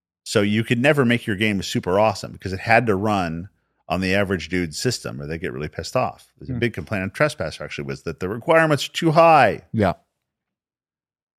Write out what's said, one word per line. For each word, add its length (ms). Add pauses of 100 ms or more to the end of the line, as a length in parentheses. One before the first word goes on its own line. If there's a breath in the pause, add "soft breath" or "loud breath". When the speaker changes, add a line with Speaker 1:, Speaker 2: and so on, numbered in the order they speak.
(260)
Speaker 1:
So 160
you 220
could 160
never 260
make 200
your 100
game 260
super 380
awesome, 340
because 200
it 60
had 280
to 80
run 540 (400)
on 120
the 140
average 340
dude's 280
system, 440
or 60
they 100
get 160
really 160
pissed 260
off. 420
There's 120
a 40
Speaker 2:
Hmm. 60
Speaker 1:
big 140
complaint 300
on 80
Trespasser, 520
actually, 220
was 180
that 160
the 80
requirements 600
are 20
too 200
high. 500 (100)
Speaker 2:
Yeah. 220 (1500)